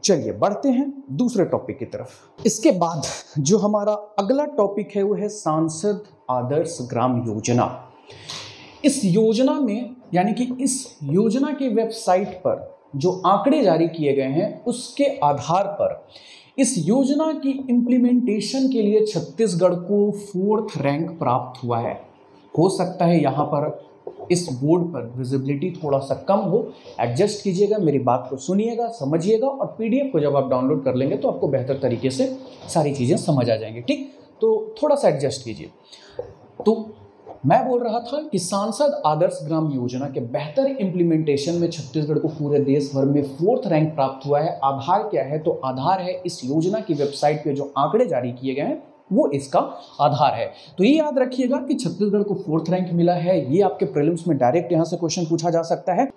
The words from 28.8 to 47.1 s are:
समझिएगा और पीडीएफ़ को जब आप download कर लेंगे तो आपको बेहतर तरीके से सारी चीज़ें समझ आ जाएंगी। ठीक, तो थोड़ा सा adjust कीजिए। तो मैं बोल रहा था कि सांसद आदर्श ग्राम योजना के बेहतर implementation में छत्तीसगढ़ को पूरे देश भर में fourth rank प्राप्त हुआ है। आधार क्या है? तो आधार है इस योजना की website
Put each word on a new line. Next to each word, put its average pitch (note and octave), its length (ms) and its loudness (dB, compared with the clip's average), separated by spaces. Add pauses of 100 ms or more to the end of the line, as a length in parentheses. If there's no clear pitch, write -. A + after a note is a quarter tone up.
समझिएगा F#3 580 0
और C4+ 200 -4 (120)
पीडीएफ़ B3+ 340 0
को D#3+ 80 2
जब C#3+ 160 2
आप C3 140 2
download C3 340 0
कर B2 100 0
लेंगे C#3 220 0
तो C4 120 -2
आपको G3+ 200 -2
बेहतर C3 300 -2
तरीके B2 320 0
से B3+ 160 0 (420)
सारी D3 260 0
चीज़ें B2+ 220 2
समझ C3+ 340 0
आ A2 60 2
जाएंगी। A2 240 -8
ठीक, C4+ 260 -2 (340)
तो A3 420 0
थोड़ा C#4+ 140 4
सा B3 120 4
adjust C#3 360 -2
कीजिए। E2+ 260 -12 (880)
तो A3 140 4 (680)
मैं G3 240 4
बोल B3 140 0
रहा A3+ 220 -2
था C#4+ 200 -6
कि D4+ 160 -4
सांसद G#3+ 680 -2
आदर्श D#3 360 2
ग्राम D#3 300 -2
योजना B2+ 360 -4
के C3+ 140 -6
बेहतर D3 460 -2
implementation E3+ 840 0
में E3+ 160 0
छत्तीसगढ़ D3+ 480 -4
को D#3 120 -2
पूरे C#3+ 300 0
देश C#3 340 2
भर C3+ 120 2
में C#3+ 180 2
fourth G#3+ 440 0
rank D#3 260 2
प्राप्त C3+ 320 -2
हुआ C#3+ 140 4
है। E3 240 -2
आधार C3+ 400 2
क्या D#3+ 200 -2
है? D3 140 -4
तो D#3 260 -2
आधार C#3 360 0
है F3+ 160 -4
इस - 280 -8
योजना E3 360 0
की F3 140 -2
website D3 500 0